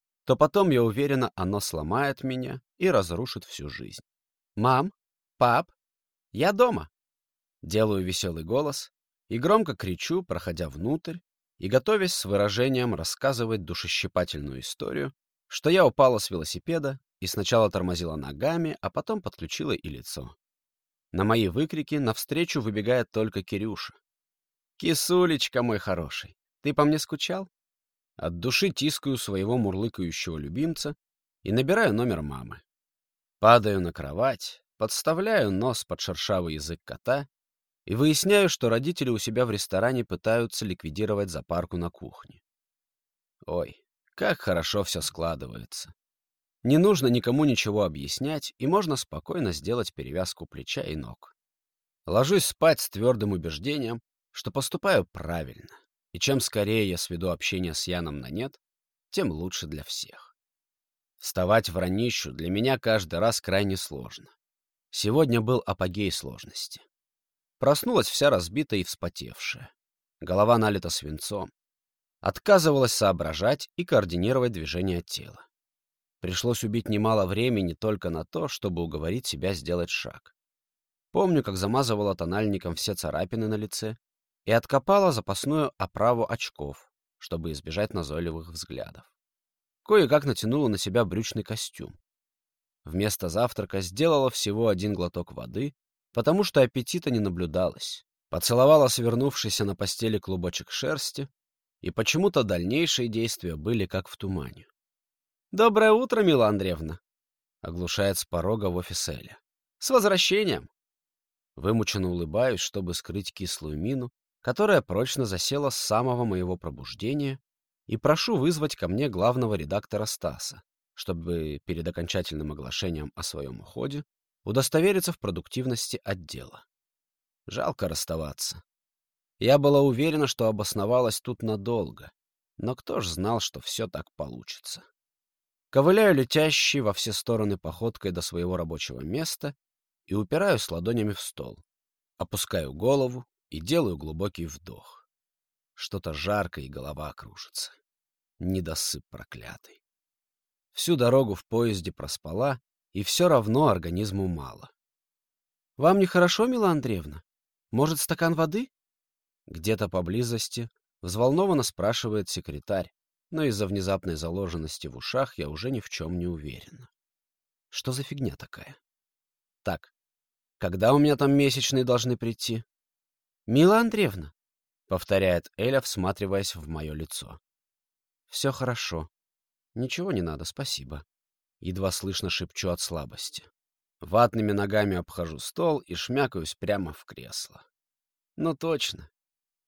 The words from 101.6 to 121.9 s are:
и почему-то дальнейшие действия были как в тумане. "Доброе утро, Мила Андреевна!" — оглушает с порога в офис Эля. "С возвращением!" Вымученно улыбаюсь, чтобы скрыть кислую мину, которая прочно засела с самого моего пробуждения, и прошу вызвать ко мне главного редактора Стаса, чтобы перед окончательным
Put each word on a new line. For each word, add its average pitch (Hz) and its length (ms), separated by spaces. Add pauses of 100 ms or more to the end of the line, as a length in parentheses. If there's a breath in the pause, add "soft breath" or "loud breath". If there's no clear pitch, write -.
и 87 100
почему-то 156 540
дальнейшие 110 640
действия 110 480
были 101 280
как 92 240
в - 80
тумане. 85 500 (840)
"Доброе 220 420
утро, 226 300
Мила 139 260
Андреевна!" — 87 520 (600)
оглушает 90 560
с - 80
порога 101 420
в 90 100
офис 90 320
Эля. - 300 (400)
"С - 120
возвращением!" 196 800 (880)
Вымученно 101 520
улыбаюсь, 90 520
чтобы 90 340
скрыть - 380
кислую 78 460
мину, 123 320 (300)
которая 190 420
прочно 120 440
засела 135 440
с - 60
самого 123 480
моего 92 320
пробуждения, 120 800 (480)
и 110 100
прошу 156 400
вызвать 151 400
ко 92 120
мне 120 200
главного 110 460
редактора 101 520
Стаса, - 560 (320)
чтобы 82 720
перед 82 200
окончательным 85 640